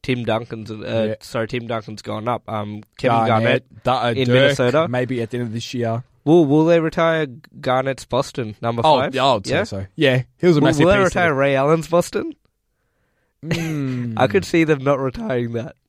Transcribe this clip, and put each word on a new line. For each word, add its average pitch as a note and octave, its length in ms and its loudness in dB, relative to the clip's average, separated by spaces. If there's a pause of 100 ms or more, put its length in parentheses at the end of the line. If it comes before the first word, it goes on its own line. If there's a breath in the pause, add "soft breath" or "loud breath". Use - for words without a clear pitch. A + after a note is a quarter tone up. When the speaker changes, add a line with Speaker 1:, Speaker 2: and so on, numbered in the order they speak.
Speaker 1:
Tim B2 200 -4
Duncan's, A2+ 460 -6
uh, A2 380 -4
Speaker 2:
Yeah. G#2+ 120 -4
Speaker 1:
sorry, A2+ 280 -6
Tim A#2+ 180 -6
Duncan's A2+ 340 -8
gone G#2+ 280 -8
up. A#2 200 -6
Um, G#2+ 340 -8 (140)
Kevin A#2 300 2
Speaker 2:
Garnett, A#2+ 380 2 (180)
Speaker 1:
Garnett - 20 -20
Speaker 2:
Du-, A#2+ 60 0
uh, A#2+ 220 0
Speaker 1:
in B2 160 0
Speaker 2:
Dirk, B2 60 4
Speaker 1:
Minnesota. C#3 540 2
Speaker 2:
maybe B2 320 -4
at A2+ 100 -6
the B2 80 -6
end A#2+ 100 -6
of G#2+ 40 -8
this A#2 220 -10
year. A#2 300 -2 (200)
Speaker 1:
Will, D#3+ 220 6
will D3+ 180 4
they E3+ 160 4
retire D#3+ 460 0 (340)
Garnett's C3 440 -2
Boston, A#2+ 580 -4
number A#2 220 -2
Speaker 2:
Oh, D3 160 4
Speaker 1:
five? C3+ 160 -4
Speaker 2:
yeah, B2+ 100 0
I C3+ 80 4
would G2+ 120 -4
say A#2 80 -2
Speaker 1:
Yeah? F#3 100 0
Speaker 2:
so. G2 220 -8 (100)
Yeah, C3 260 2 (160)
he E3+ 80 0
was E3+ 100 6
a D3 40 4
Speaker 1:
Will, D3+ 80 4
Speaker 2:
massive C#3+ 160 2
Speaker 1:
will F3+ 80 6
they - 60 6
Speaker 2:
piece - 20 2
of F3+ 160 2
Speaker 1:
retire E3+ 180 2
Ray C#3 220 2
Allen's D3 320 2
Boston? F3 460 -2 (1120)
Speaker 2:
Mm. C#3+ 720 -4
Speaker 1:
I C3 100 2
could F#3+ 180 0
see E3 200 2
them D3+ 200 0
not C#3 140 2
retiring C3 540 -4
that A2+ 240 -8 (120)